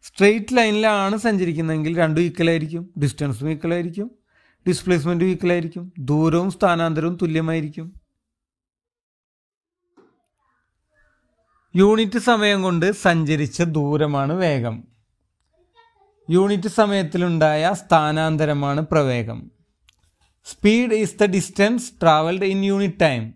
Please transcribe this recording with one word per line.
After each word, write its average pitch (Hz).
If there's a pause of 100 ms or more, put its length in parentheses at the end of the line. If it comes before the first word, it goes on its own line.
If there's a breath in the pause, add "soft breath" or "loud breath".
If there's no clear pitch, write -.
സ്ട്രെയിറ്റ് 214
ലൈനിലാണ് 214
സഞ്ചരിക്കുന്നതെങ്കിൽ 165
രണ്ടും 160
ഈക്വൽ 170
ആയിരിക്കും, 165 (160)
ഡിസ്റ്റൻസും 139
ഈക്വൽ 160
ആയിരിക്കും, 175 (580)
ഡിസ്പ്ലേസ്മെന്റും 180
ഈക്വൽ 175
ആയിരിക്കും, 175 (220)
ദൂരവും 160
സ്ഥാനാന്തരവും 165
തുല്യമായിരിക്കും. 160 (4000)
യൂണിറ്റ് 214
സമയം 208
കൊണ്ട് 175 (120)
സഞ്ചരിച്ച 160
ദൂരമാണ് 147
വേഗം. 135 (1500)
യൂണിറ്റ് 196
സമയത്തിലുണ്ടായ 175
സ്ഥാനാന്തരമാണ് 156
പ്രവേഗം. 123 (1080)
Speed 233
is 214
the 208
distance 202 (160)
travelled 165
in 196
unit 196
time. 131